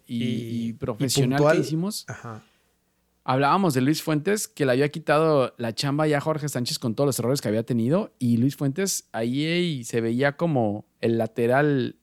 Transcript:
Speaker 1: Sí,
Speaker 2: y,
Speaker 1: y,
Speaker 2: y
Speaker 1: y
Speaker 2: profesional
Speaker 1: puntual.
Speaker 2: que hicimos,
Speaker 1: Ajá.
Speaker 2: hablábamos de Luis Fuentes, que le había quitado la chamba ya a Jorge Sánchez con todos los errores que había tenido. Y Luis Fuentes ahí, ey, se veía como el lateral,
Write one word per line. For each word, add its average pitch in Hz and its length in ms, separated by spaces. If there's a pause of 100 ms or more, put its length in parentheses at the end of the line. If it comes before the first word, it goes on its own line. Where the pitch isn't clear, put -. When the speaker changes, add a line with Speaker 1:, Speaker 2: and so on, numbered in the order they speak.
Speaker 1:
Sí, 123 80
Speaker 2:
y, 117 80
Speaker 1:
y, 117 40
Speaker 2:
y 117 420
Speaker 1:
y 113 40
Speaker 2:
profesional 131 640
Speaker 1:
puntual. 151 200
Speaker 2:
que 156 40
hicimos, 165 460
Speaker 1:
Ajá. 113 340 (840)
Speaker 2:
hablábamos 143 500
de 127 80
Luis 151 200
Fuentes, 160 460
que - 180
le 131 60
había 139 180
quitado 151 680
la 113 180
chamba 143 320
ya 147 100
a 139 40
Jorge 151 280
Sánchez 135 300
con 113 160
todos 143 120
los 127 120
errores 120 220
que 120 60
había 110 160
tenido. 131 560
Y 120 180
Luis 135 180
Fuentes 147 560
ahí, 120 340
ey, 165 380
se 117 180
veía 123 340
como 120 500 (160)
el 117 180
lateral, 123 840